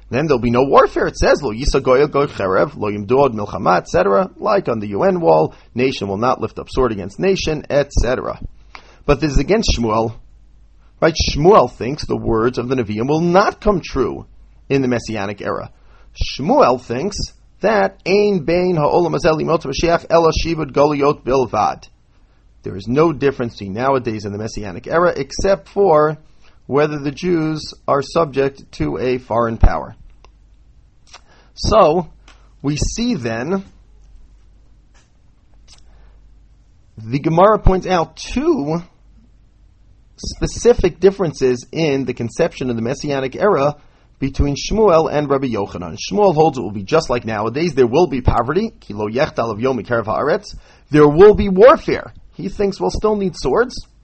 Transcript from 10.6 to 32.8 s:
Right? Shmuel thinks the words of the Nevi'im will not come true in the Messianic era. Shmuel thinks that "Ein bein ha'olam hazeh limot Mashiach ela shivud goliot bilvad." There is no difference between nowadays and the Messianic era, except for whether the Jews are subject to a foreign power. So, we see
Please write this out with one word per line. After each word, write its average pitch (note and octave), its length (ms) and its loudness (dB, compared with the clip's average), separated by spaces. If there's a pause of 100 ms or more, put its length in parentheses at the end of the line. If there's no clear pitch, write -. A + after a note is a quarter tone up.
Right? D#3+ 140 4
Shmuel D3+ 580 4
thinks C3 340 -8
the A#2+ 100 -4
words A2+ 420 0
of A#2+ 100 -6
the C3+ 60 -2
Nevi'im A2 340 -4
will D#3 120 0
not F3+ 400 2
come G3+ 200 0
true F2 460 -4 (420)
in C#3 140 0
the C3 60 0
Messianic G#2+ 520 -6
era. - 300 -8 (640)
Shmuel C#3 440 2
thinks C3+ 360 -6 (440)
that G3 440 0
"Ein G3+ 400 0
bein F3+ 300 0
ha'olam D#3 400 2
hazeh D#3 180 2
limot D#3 300 -2
Mashiach E3 480 -2
ela E3 220 4
shivud D#3 400 -4
goliot C#3+ 500 2
bilvad." G#2+ 680 -2 (760)
There G#2 120 -10
is G2 120 -12
no D3+ 240 2
difference C3 420 -2
between G2 200 -10
nowadays A#2+ 500 -2
and G2+ 100 -8
the G2+ 40 -8
Messianic G#2 500 -10
era, E3+ 280 0
except - 520 -4
for D#3 500 2 (480)
whether D3+ 320 0
the C#3+ 140 -6
Jews D#3 600 -4 (120)
are C#3 160 0
subject C#3 680 -4
to D3+ 260 -6
a B2+ 200 -2
foreign A#2 380 -2
power. E2 380 2 (1600)
So, F3+ 540 2 (540)
we C#3+ 140 -2
see A#3 400 -4